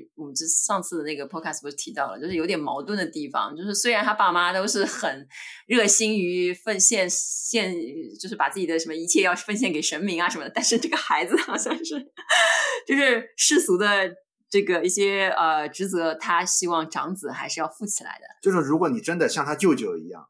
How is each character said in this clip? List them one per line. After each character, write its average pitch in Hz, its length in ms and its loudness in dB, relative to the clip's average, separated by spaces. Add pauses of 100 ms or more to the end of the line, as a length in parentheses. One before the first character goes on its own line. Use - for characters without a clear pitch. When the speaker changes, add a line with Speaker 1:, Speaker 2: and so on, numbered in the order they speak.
(160)
Speaker 1:
我 156 80 -12
们 143 100 -12
这 160 120 -4
上 190 360 0
次 175 180 -6
的 147 40 -4
那 151 100 -6
个 139 140 -8
podcast 160 340 -8
不 143 80 -10
是 147 60 -10
提 - 160 -10
到 131 200 -4
了， 98 60 -12
就 147 100 -8
是 185 80 -4
有 165 120 0
点 185 100 0
矛 139 240 -6
盾 208 160 -4
的 180 80 -2
地 151 240 -8
方， 127 280 -4
就 170 40 -10
是 202 140 -4
虽 240 160 2
然 214 100 2
他 214 120 2
爸 196 180 4
妈 175 220 2
都 190 120 0
是 196 200 0
很 135 420 -6 (400)
热 226 180 4
心 214 320 4
于 180 360 0
奉 202 260 -4
献， 190 300 4
献， - 680 -2 (460)
就 190 80 -10
是 226 80 -8
把 143 120 2
自 196 80 -8
己 185 80 -2
的 165 140 0
什 160 80 -6
么 160 80 -6
一 165 100 -6
切 202 180 4
要 180 120 2
奉 - 180 -6
献 202 200 0
给 151 80 -2
神 151 180 -2
明 175 220 -2
啊 175 80 2
什 190 80 -6
么 143 80 -8
的， 135 100 -12
但 - 80 -2
是 233 160 2
这 330 80 -4
个 - 80 -2
孩 160 300 0
子 196 160 0
好 - 160 -4
像 - 260 -4
是， 285 160 -8 (400)
<laughs> - 480 2
就 277 80 2
是 247 400 2
世 - 240 4
俗 180 180 4
的 196 320 4 (400)
这 202 120 4
个 175 220 2
一 180 60 2
些， 196 400 2
呃， 156 400 2
职 190 180 -4
责， 165 260 0
他 170 300 0
希 180 240 0
望 160 220 0
长 156 260 -4
子 139 160 -8
还 139 160 -8
是 160 140 -6
要 160 80 -2
负 - 160 -10
起 - 180 -4
来 - 160 -14
的。 - 60 -20 (160)
Speaker 2:
就 196 100 4
是 180 60 4
如 151 200 4
果 170 120 4
你 120 100 -2
真 170 180 -2
的 156 120 2
像 147 160 -2
他 147 100 -4
舅 165 180 6
舅 95 240 -2
一 82 120 -12
样， 90 200 -16